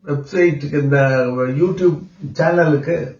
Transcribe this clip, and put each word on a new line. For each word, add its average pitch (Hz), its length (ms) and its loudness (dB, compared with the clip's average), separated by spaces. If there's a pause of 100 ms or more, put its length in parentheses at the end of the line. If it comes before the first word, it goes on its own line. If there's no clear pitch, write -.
வெப்சைட்டுக்கு, 147 760 -2
இந்த 139 160 2 (580)
YouTube 180 380 2 (420)
சேனலுக்கு 165 580 2 (240)